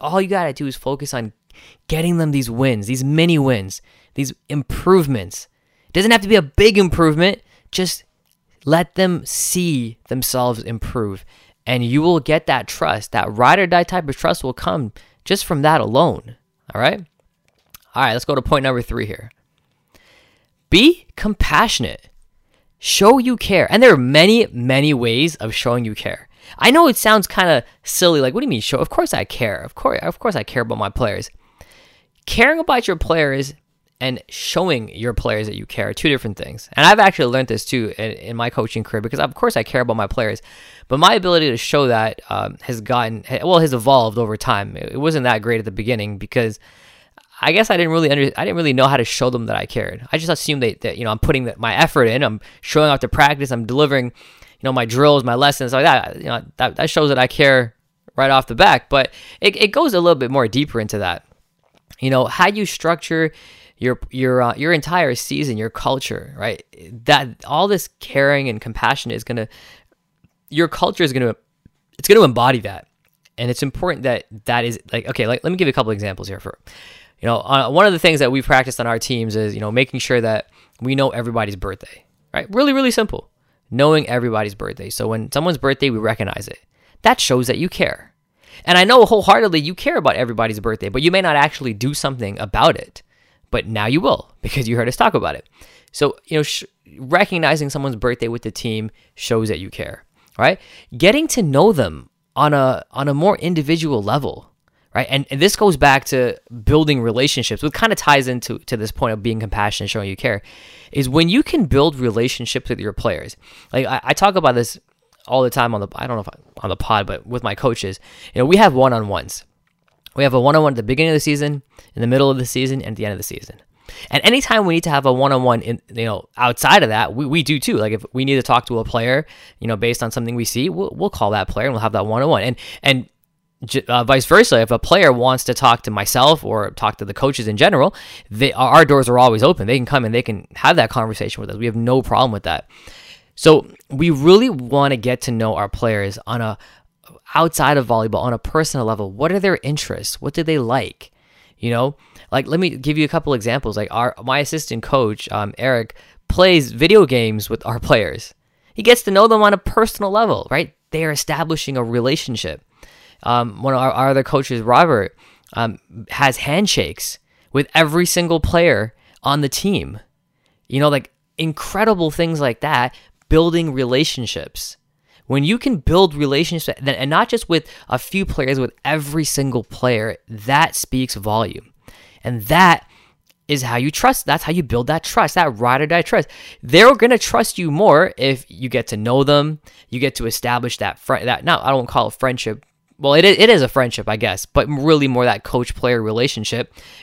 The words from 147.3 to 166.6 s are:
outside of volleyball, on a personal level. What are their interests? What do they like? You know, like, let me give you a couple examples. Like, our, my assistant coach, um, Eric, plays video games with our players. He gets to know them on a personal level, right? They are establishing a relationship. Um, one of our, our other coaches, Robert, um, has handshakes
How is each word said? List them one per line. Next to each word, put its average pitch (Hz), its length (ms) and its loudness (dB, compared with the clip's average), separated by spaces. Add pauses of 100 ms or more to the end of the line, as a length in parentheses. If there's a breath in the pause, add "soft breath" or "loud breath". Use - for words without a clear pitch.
outside 151 420 2
of 123 120 0
volleyball, 110 340 0
on 123 100 -2
a 113 60 -4
personal 151 480 -2
level. 101 240 -4
What 139 220 -2
are 196 80 0
their 185 240 0
interests? - 560 -6
What 135 140 -6
do 165 100 -2
they 156 140 0
like? 120 520 -4 (480 soft breath)
You 117 120 -4
know, 127 260 -2 (360 soft breath)
like, 131 140 -2
let 160 120 -2
me 180 120 0
give 143 260 -4
you 156 80 2
a 143 40 -2
couple 151 260 -2
examples. 117 420 -4
Like, 104 140 -6
our, 120 240 -2 (100)
my 131 140 0
assistant 147 440 -6
coach, 113 480 -2
um, 101 280 -6
Eric, 120 360 -2 (340 soft breath)
plays 170 440 4
video 170 320 6
games 113 460 -2
with 113 160 -6
our 113 120 -4
players. 113 540 0 (400)
He 220 100 -10
gets 240 200 6
to 202 80 -4
know 196 180 6
them 220 140 4
on 208 100 6
a 196 60 0
personal 214 520 -2
level, 196 400 -2
right? 147 240 -4 (160)
They 160 140 -4
are 156 60 -2
establishing 151 640 -4
a 123 80 -2
relationship. 117 800 -4 (600 soft breath)
Um, 120 400 -2
one 131 120 0
of 123 60 0
our, 131 100 0
our 131 180 0
other 135 140 2
coaches, 131 400 -2
Robert, 123 520 4 (380 soft breath)
um, 113 260 -4 (300)
has 135 300 0
handshakes 147 800 -2 (340)